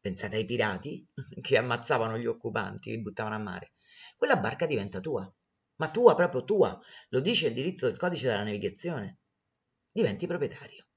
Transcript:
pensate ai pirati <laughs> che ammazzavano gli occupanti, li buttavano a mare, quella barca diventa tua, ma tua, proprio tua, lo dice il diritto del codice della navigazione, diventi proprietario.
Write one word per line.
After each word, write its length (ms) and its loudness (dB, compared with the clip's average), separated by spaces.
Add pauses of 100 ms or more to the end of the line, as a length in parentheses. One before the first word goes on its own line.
pensate 360 -6
ai 80 0
pirati 680 -2
<laughs> 260 -14
che 180 2
ammazzavano 600 0
gli 80 -4
occupanti, 640 -4
li 100 -4
buttavano 360 -4
a 40 -4
mare, 340 -8 (420)
quella 220 2
barca 280 -2
diventa 340 -2
tua, 320 -6 (440)
ma 160 -4
tua, 240 10
proprio 280 2
tua, 380 2 (280)
lo 100 2
dice 300 2
il 40 -2
diritto 320 -4
del 120 0
codice 320 -2
della 140 0
navigazione, 760 -4 (720)
diventi 340 0
proprietario. 720 -6